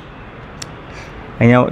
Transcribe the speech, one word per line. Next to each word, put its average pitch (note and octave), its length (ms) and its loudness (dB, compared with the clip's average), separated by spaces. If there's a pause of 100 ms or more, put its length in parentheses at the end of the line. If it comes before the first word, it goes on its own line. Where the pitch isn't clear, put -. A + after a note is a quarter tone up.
(1400)
અહીંયા B2 320 6